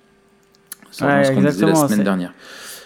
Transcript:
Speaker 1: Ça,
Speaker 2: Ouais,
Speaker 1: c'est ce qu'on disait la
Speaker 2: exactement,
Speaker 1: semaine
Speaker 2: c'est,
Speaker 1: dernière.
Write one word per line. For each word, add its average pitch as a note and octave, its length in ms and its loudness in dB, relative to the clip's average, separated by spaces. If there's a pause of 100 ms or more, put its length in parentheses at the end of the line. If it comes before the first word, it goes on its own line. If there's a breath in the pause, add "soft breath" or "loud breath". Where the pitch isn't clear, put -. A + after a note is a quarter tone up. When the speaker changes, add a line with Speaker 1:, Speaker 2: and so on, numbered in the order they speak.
(920)
Speaker 1:
Ça, - 140 -6
Speaker 2:
Ouais, C#3+ 180 2
Speaker 1:
c'est C3+ 80 2
ce C3+ 40 -2
qu'on C3+ 60 2
disait D3 240 2
la D#3+ 60 4
Speaker 2:
exactement, D#3+ 40 4 (120)
Speaker 1:
semaine A2 120 0
Speaker 2:
c'est, G2+ 40 0
Speaker 1:
dernière. F#2 300 -2 (520 loud breath)